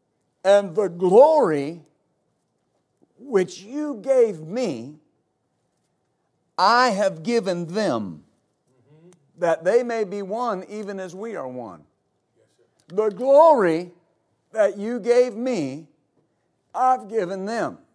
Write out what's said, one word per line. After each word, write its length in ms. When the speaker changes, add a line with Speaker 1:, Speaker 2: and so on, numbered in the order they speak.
Speaker 1:
"And 300
the 140
glory 920
which 420
you 420
gave 380
me, 560
I 320
have 320
given 440
them, 580
Speaker 2:
Mm-hmm. 360
Speaker 1:
that 260
they 180
may 220
be 180
one 460
even 300
as 160
we 220
are 120
one." 360
Speaker 2:
Yes, 100
sir. 200
Speaker 1:
"The 60
glory 760
that 260
you 200
gave 360
me, 540
I've 340
given 360
them." 340